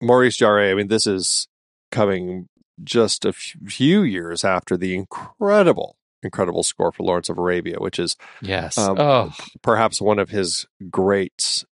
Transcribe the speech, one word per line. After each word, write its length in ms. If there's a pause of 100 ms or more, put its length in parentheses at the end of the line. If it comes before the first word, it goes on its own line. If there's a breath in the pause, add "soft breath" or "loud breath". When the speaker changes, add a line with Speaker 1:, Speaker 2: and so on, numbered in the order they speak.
Speaker 1:
Maurice 360
Jarre, 340
I 40
mean, 120
this 180
is 440 (420)
coming 560 (340)
just 440
a 40
f-, 360
few 380
years 420
after 320
the 180
incredible, 1000 (260)
incredible 400
score 300
for 100
Lawrence 240
of 100
Arabia, 420
which 200
is, 160 (260 loud breath)
Speaker 2:
Yes. 360
Speaker 1:
um, 200
Speaker 2:
Oh. 400
Speaker 1:
p-, 240
perhaps 380
one 200
of 100
his 360 (240)
greats, 840